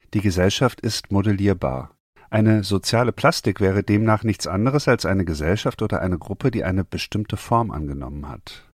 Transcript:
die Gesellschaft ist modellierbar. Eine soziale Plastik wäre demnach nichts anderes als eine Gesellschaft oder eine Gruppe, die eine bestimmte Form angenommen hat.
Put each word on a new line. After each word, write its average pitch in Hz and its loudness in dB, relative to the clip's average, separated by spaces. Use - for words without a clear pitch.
die 104 0
Gesellschaft 95 2
ist - -6
modellierbar. 98 0
Eine 110 4
soziale 104 0
Plastik - 0
wäre 95 2
demnach 107 2
nichts 107 -2
anderes 117 0
als 123 2
eine 95 2
Gesellschaft 85 -2
oder 104 -2
eine 90 -2
Gruppe, - -2
die 113 -2
eine 92 0
bestimmte - -6
Form 117 -2
angenommen 71 -8
hat. - -18